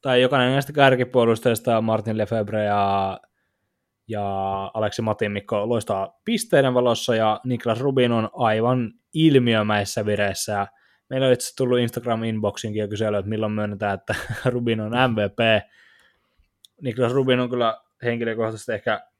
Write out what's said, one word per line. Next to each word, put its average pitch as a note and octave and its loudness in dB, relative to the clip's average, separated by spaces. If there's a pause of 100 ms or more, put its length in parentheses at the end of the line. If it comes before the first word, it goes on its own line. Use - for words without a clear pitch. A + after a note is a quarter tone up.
tai B2+ 4
jokainen B2+ 2
näistä C#3 -2
kärkipuolustajista, A#2+ 2
Martin A2 -2
Lefebvre G#2+ -2
ja, G2 0 (880)
ja G#2 -6 (500)
Aleksi A2 -2
Matinmikko G#2+ -4
loistaa G2+ -4
pisteiden C#3+ 2
valossa, B2 2
ja A2 0
Niklas A#2+ -2
Rubin C3+ 2
on A2 0
aivan A#2 0 (220)
ilmiömäisessä A2+ 2
vireessä. G#2 -2
Ja G2+ -2 (420)
meillä C3 0
on B2+ 6
itse - -2
tullut B2 2
Instagram-inboxinkin A2+ -2
jo G#2 -2
kysely, G#2 -2
että G2 -4
milloin G#2+ -2
myönnetään, G#2 -4
että G2+ -8 (180)
<laughs> - -8
Rubin A#2 -2
on G#2+ -6
M B2 0
V G#2 0
P. - -12 (1400)
Niklas B2 -2
Rubin C3 2
on B2 -2
kyllä A#2 -2 (220)
henkilökohtaisesti A2+ -4
ehkä G#2+ -4 (180)